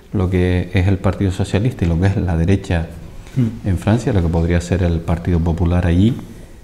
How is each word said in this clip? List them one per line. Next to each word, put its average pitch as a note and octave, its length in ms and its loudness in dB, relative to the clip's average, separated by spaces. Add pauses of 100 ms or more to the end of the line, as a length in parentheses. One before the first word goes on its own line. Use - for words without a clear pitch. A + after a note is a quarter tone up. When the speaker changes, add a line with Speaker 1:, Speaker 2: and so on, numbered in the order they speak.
(120)
Speaker 1:
lo F#2 180 0
que F2+ 440 0
es F#2 120 2
el G2 120 2
Partido F#2+ 340 0
Socialista G2+ 520 -2
y E2+ 40 2
lo E2 120 2
que F#2+ 60 4
es G2 120 2
la F2 180 0
derecha E2 500 0 (480)
Speaker 2:
Hmm. A2+ 340 -2
Speaker 1:
en F2 100 0
Francia, A2+ 340 0
lo F2+ 100 2
que E2+ 60 0
podría E2+ 320 2
ser F2+ 240 0
el E2+ 160 0
Partido E2+ 400 0
Popular F2 460 2
allí, F#2 280 4 (500)